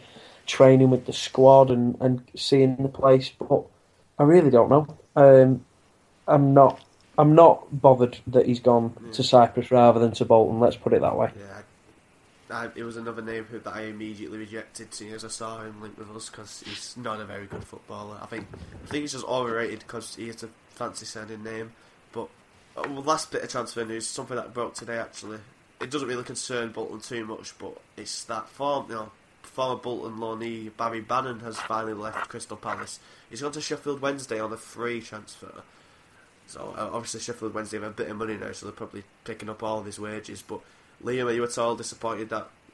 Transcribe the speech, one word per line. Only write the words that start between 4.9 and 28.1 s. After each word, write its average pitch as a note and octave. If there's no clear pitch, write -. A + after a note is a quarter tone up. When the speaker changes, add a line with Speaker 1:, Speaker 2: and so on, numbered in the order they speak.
Speaker 1:
Um, C3
I'm C#3
not, C#3
I'm D3+
not D#3+
bothered B2
that B2
he's B2
gone A#2
Speaker 2:
Yeah. A2+
Speaker 1:
to C3+
Cyprus A#2+
rather A#2+
than A#2
to A#2
Bolton, A2+
let's -
put -
it G2+
that -
way. A2+
Speaker 2:
Yeah, G2+
I, A#2
I, -
it A#2+
was A#2
another A2+
name A2+
who, A#2
that G#2
I A2
immediately G#2+
rejected, A2
seeing G#2+
as A2
I A2+
saw A2+
him G#2+
linked G#2+
with G#2
us, A2
'cause -
he's -
not A2+
a G#2+
very G2+
good -
footballer. G#2
I -
think, G#2
I -
think D3
he's C#3+
just C3
overrated A#2
'cause -
he A2+
is A2+
a A2+
fancy A#2
sounding G#2+
name. A2+
But, A2+
uh, -
well, C#3
last D3+
bit -
of A#2+
transfer A#2
news, A2
something B2+
that A2
broke A#2+
today A#2
actually. G#2+
It B2+
doesn't C#3
really B2
concern A#2+
Bolton A2
too A#2
much, G#2+
but -
it's -